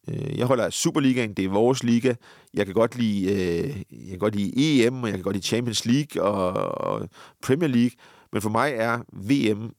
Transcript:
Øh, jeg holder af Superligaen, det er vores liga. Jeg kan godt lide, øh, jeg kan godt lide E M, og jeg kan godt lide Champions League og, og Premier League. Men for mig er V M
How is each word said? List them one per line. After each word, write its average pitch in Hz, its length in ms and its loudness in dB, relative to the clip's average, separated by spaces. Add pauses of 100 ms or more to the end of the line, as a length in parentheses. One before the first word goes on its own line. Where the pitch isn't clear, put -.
Øh, - 280 -6
jeg 120 100 0
holder 123 180 2
af 90 80 -4
Superligaen, 127 600 2
det 95 120 -2
er 95 40 -2
vores 117 340 2
liga. 117 300 4 (400)
Jeg 101 120 0
kan 95 100 -10
godt 117 200 2
lide, 107 280 0
øh, 92 680 -2
jeg 58 180 -18
kan 90 100 -12
godt 104 160 0
lide 123 500 2
E 120 40 4
M, 127 140 -4
og 113 60 -2
jeg 98 80 -4
kan 90 60 -8
godt 98 120 -2
lide 92 100 -4
Champions 117 400 -2
League 120 380 0
og, 95 300 0 (240)
og 50 320 -4 (340)
Premier 147 260 2
League. 120 220 4 (420)
Men 110 80 -2
for 107 80 -2
mig 127 260 0
er 117 240 -2 (140)
V 107 420 0
M 110 240 -10